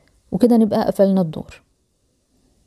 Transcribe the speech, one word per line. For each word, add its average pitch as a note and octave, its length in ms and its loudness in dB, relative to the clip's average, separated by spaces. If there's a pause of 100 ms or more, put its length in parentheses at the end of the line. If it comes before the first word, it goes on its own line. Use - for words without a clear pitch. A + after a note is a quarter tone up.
(320)
وكده A#3 260 2
نبقى A3 300 0
قفلنا F#3+ 340 0
الدور. - 420 -10 (1040)